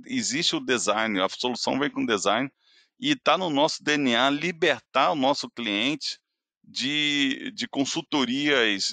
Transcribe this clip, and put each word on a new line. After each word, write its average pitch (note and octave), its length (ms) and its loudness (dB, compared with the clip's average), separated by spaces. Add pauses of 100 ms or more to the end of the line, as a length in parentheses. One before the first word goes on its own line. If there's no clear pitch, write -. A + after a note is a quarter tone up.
existe B2+ 520 -2
o D#3 40 -4
design, A2 600 0
a F#2+ 80 2
solução B2 500 -2
vem C#3+ 120 -2
com C3+ 140 -4
design, A2+ 460 0 (500)
e C#3+ 140 0
tá D3+ 240 2
no F#3 100 -2
nosso D3+ 340 0
D D3 140 0
N C3 200 2
A B2+ 120 4
libertar D3+ 840 0
o - 20 -4
nosso C3+ 340 0
cliente A#2 720 -4 (440)
de, C#3+ 880 -2
de A#2+ 160 -8
consultorias, C3+ 1200 0